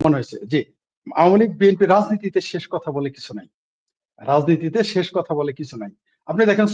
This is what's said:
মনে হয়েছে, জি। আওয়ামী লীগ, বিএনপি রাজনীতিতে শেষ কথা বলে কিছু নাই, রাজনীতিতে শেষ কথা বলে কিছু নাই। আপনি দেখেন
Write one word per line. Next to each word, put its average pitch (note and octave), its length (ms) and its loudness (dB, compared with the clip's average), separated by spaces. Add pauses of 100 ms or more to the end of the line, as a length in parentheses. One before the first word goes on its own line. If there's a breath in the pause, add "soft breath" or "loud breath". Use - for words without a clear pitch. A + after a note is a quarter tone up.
মনে D#3 140 4
হয়েছে, - 200 -8 (140)
জি। C#3+ 100 0 (460)
আওয়ামী F3+ 340 4
লীগ, A3+ 180 2
বিএনপি G3 260 4
রাজনীতিতে G3 540 0 (120)
শেষ F3+ 120 -8 (100)
কথা E3 180 -6
বলে C#3 240 -4
কিছু - 220 -20
নাই, G2+ 100 -18 (760)
রাজনীতিতে D#3 580 0 (140)
শেষ F3+ 140 -2 (100)
কথা E3+ 220 -4
বলে C#3+ 200 -2
কিছু C3+ 180 -12
নাই। G2+ 140 -12 (360)
আপনি F3+ 180 0
দেখেন G#3 280 4